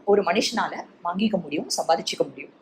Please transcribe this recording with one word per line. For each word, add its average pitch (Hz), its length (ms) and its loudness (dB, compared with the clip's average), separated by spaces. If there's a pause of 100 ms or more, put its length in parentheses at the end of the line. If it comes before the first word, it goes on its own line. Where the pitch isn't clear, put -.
ஒரு 202 160 6
மனுஷனால 196 520 0 (300)
வாங்கிக்க 196 380 0
முடியும், 151 280 -6
சம்பாதிச்சுக்க - 600 0
முடியும். 135 320 -16